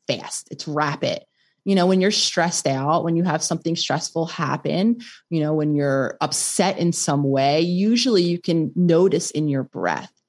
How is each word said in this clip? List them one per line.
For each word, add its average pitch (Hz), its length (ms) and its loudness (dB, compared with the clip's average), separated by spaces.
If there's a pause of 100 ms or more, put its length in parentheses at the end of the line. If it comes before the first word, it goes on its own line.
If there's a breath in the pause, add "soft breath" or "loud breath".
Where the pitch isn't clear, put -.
fast. - 440 -8
It's 147 160 -14
rapid. 147 520 -2 (460)
You 196 100 2
know, 180 100 4
when 185 140 4
you're 190 120 2
stressed - 540 0
out, 147 380 0
when 165 140 0
you 175 80 2
have 160 180 0
something 165 320 -2
stressful 165 520 -4
happen, 165 760 -2 (280 loud breath)
you 165 120 0
know, 151 120 0
when 151 220 0
you're 135 460 0
upset 180 560 -2
in 170 160 2
some 143 300 0
way, 139 360 2
usually 202 640 2
you 175 160 0
can 165 380 0
notice 170 540 4
in 151 180 -2
your 135 140 -2
breath. 87 460 -6 (200)